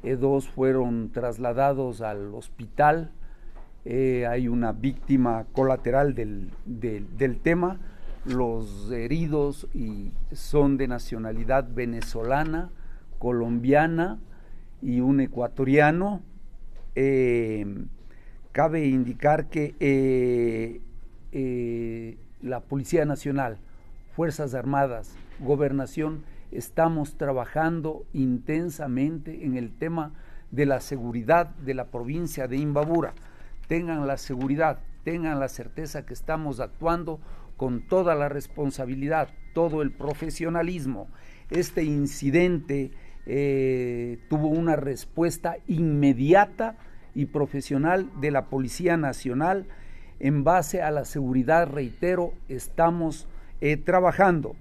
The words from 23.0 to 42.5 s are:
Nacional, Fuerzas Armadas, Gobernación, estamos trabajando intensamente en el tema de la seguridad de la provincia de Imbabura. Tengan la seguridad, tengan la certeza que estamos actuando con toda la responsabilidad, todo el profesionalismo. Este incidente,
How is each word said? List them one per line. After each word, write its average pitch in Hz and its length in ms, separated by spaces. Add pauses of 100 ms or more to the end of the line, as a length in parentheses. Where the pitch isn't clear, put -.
Nacional, 139 540 (580)
Fuerzas 151 380
Armadas, 135 600 (240)
Gobernación, 143 840 (280)
estamos 160 640
trabajando 156 960
intensamente 151 1300
en 131 120
el 117 200
tema 160 360 (400)
de 139 140
la 135 140
seguridad 120 760
de 131 180
la 123 120
provincia 143 600
de 123 120
Imbabura. 151 540 (540)
Tengan 165 400
la 139 120
seguridad, 135 600 (240)
tengan 160 380
la 135 80
certeza 147 580
que 127 80
estamos 151 460
actuando 160 580 (380)
con 127 320
toda 180 260
la 143 140
responsabilidad, 139 1000 (220)
todo 156 300
el 139 80
profesionalismo. 156 1160 (420)
Este 170 320
incidente, 147 1120 (340)